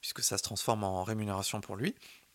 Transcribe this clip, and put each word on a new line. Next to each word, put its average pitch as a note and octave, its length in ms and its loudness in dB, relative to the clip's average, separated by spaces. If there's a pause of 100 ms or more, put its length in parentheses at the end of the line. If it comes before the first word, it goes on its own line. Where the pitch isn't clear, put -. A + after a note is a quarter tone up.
puisque - 240 -4
ça G#2 140 4
se - 40 -2
transforme G#2+ 400 2
en F#2+ 220 2
rémunération G#2 560 0
pour G2 160 -8
lui. D#3+ 180 -2 (400)